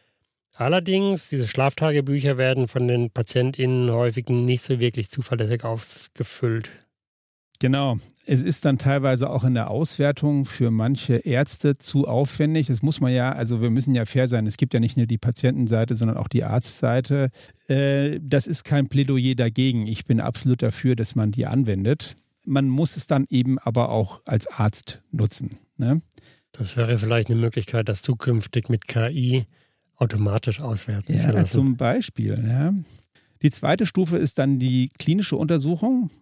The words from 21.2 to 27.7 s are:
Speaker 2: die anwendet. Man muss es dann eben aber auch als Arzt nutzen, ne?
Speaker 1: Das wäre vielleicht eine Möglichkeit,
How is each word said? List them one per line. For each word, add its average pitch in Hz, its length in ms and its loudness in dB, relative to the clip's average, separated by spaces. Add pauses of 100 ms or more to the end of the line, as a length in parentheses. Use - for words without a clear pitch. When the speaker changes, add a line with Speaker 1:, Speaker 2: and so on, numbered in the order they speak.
Speaker 2:
die 120 140 -2
anwendet. 113 680 0 (300)
Man 139 220 0
muss 139 300 0
es 135 100 -8
dann 135 220 2
eben 127 300 2
aber 117 300 0
auch 110 360 -2
als - 220 -2
Arzt - 540 -2 (100)
nutzen, - 480 -2 (180)
ne? 135 240 2 (520)
Speaker 1:
Das - 240 -6
wäre 117 200 0
vielleicht 110 320 0
eine 113 100 2
Möglichkeit, 113 500 -2